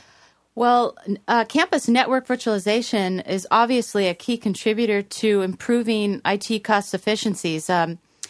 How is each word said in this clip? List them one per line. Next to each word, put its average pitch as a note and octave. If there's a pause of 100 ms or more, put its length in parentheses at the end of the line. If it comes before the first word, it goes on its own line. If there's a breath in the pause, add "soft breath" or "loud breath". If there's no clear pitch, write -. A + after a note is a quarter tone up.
(540 soft breath)
Well, A#3+ (100)
n-, G3 (100)
uh, A3+
campus D#4
network B3+
virtualization G#3
is F#3
obviously A3+
a F3
key A#3
contributor G#3+
to G3+
improving G#3
I G3
T G#3+
cost G#3
efficiencies. F#3
Um, E3+ (320 loud breath)